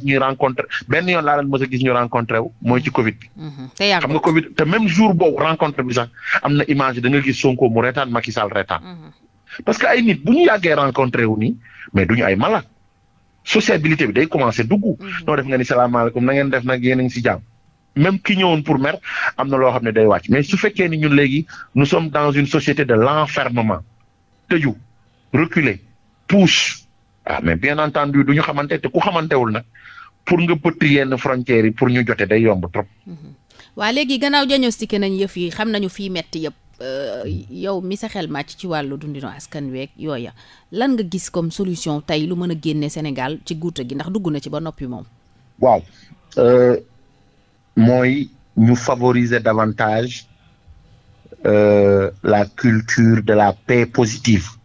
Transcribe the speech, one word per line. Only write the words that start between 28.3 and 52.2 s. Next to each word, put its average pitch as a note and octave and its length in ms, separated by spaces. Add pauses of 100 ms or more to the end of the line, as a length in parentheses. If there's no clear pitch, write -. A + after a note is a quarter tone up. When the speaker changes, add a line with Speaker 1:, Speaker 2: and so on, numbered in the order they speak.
Speaker 1:
ñu D3+ 80
xamante, D3 380
te D#3 80
ku E3 120
xamantewul D#3 520
nag, A2 120 (600)
pour E3+ 160
nga E3+ 160
bëtt D#3+ 280
yenn C#3 340
frontières B2 480
yi, A2 60
pour B2 180
ñu B2 180
jote G#2 200
day G#2+ 140
yomb G2 300
trop. G#2 140 (220)
Speaker 2:
Mhm. F3 80 (600)
Waa G#3+ 160
léegi, C4 280
gannaaw C#4+ 260
diagnostiqué B3 540
nañ G3 200
yëf G3 180
yi, F3 120
xam A3 220
nañu G3+ 180
fii G3 220
metti E3+ 340
yëpp. - 80 (300)
Euh, C3 380 (300)
yow F#3 300
mi F#3+ 140
sa A3 140
xel F3 180
màcc D3 300
ci - 100
wàllu C#3+ 300
dundinu C#3+ 300
askan C#3+ 420
week C3 300
yooya, B2+ 320 (400)
lan B3 240
nga A3 160
gis F#3 180
comme E3 220
solution E3 500
tey D#3 240
lu F3+ 100
mën F3 160
a E3 80
génne D3+ 300
Sénégal D3 560
ci - 100
guuta D#3 320
gi, C3+ 60
ndax C#3 160
dugg F#3 220
na C#3+ 80
ci C#3 100
ba D3 100
noppi D#3 280
moom? A#2+ 160 (560)
Speaker 1:
Waaw. A2 240 (560)
Euh, B2 380 (960)
mooy B2+ 540 (280)
ñu A#2 180
favoriser B2 680
davantage, A2 840 (1200)
euh, G2+ 680 (120)